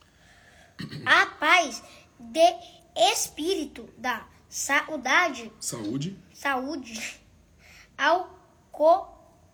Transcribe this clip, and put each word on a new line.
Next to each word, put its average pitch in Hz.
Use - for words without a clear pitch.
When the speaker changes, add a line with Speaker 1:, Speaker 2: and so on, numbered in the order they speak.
Speaker 1:
A 330
paz 311
de 320
espírito 311
dá 226
saudade, 285
Speaker 2:
Saúde. 135
Speaker 1:
saúde 262
ao 339
co-, 339